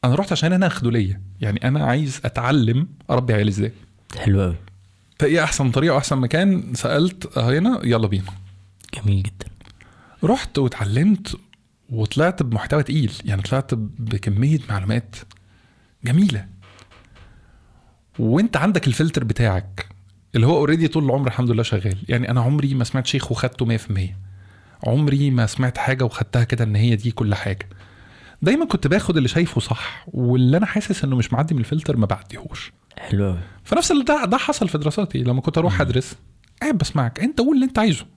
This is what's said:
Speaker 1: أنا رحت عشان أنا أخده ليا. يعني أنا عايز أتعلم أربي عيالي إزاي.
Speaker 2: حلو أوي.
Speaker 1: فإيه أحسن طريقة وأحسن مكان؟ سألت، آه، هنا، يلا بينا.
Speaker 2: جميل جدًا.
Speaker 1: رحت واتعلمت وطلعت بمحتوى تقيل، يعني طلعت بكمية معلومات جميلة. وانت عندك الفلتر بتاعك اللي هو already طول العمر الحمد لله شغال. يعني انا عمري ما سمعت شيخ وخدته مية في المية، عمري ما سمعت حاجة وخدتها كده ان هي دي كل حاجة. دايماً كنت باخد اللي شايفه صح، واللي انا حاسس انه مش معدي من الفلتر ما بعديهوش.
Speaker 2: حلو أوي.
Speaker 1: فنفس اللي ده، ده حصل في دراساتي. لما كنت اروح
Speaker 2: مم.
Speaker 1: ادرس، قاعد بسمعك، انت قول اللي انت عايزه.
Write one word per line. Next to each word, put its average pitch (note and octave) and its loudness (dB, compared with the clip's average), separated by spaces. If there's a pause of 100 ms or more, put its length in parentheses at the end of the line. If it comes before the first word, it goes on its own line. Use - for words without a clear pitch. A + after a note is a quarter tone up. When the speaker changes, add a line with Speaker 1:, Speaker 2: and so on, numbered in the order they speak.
Speaker 1:
أنا B2 4
رحت G3 0
عشان D#3+ 0
أنا F#3 4
أخده B2 -2
ليا. G2 0 (200)
يعني G#2+ -2
أنا D3 0
عايز C3+ 0
أتعلم B2 2 (220)
أربي A#2+ 2
عيالي G#2 2
إزاي. G#2 -2 (460)
Speaker 2:
حلو G2 4
أوي. F2+ 0 (640)
Speaker 1:
فإيه D#3 2
أحسن C#3 0
طريقة C#3 2
وأحسن C#3 0
مكان؟ E3+ 0
سألت، D3+ -2
آه، B2 2
هنا، A3+ 2
يلا A2+ 2
بينا. F#2+ -2 (640)
Speaker 2:
جميل G2+ 0
جدًا. - -8 (760)
Speaker 1:
رحت A3+ 0
واتعلمت C3+ 0 (520)
وطلعت C#3+ 0
بمحتوى C3 0
تقيل، C3+ 0 (120)
يعني G2 -2
طلعت C3 -2
بكمية A2 -2 (100)
معلومات G#2+ -4 (880)
جميلة. B2 2 (1700)
وانت C#3+ 2
عندك F3+ 2
الفلتر C#3+ 0
بتاعك G#2+ -2 (480)
اللي A#2 4
هو D3 4
already D#3+ 2
طول D#3 0
العمر C3+ 2
الحمد A#2+ 0
لله A2+ 2
شغال. G2 0 (120)
يعني A#2+ 0
انا B2 2
عمري C#3 2
ما B2 0
سمعت B2 -2
شيخ - -2
وخدته B2 -2
مية A2+ 0
في - -6
المية، F#2+ -2 (680)
عمري C#3 2
ما A#2+ 2
سمعت B2+ -2
حاجة C3 0
وخدتها A#2 0
كده A#2 -2
ان G#2+ 0
هي A2+ 4
دي A2+ -2
كل G#2 0
حاجة. - -6 (760)
دايماً C4+ 4
كنت - 0
باخد E3+ 2
اللي C3 2
شايفه E3+ 0
صح، - -8
واللي B2+ 2
انا G3 2
حاسس - -2
انه C3+ 0
مش A#2 0
معدي D#3 0
من B2+ 0
الفلتر D3 -2
ما G#2+ 2
بعديهوش. - -8 (260)
Speaker 2:
حلو G2+ 0
أوي. F2+ -2 (260)
Speaker 1:
فنفس - 0
اللي C#4+ 4
ده، D4 2
ده G3 2
حصل C4+ -2
في D3+ -4
دراساتي. D3+ -2
لما B2 0
كنت D#3+ -2
اروح E3+ 2
Speaker 2:
مم. - 0
Speaker 1:
ادرس، B2+ -2 (480)
قاعد C#4 0
بسمعك، C3 -2
انت C4+ -2
قول C#4 2
اللي C4 4
انت B3+ -2
عايزه. G#3+ 0 (100)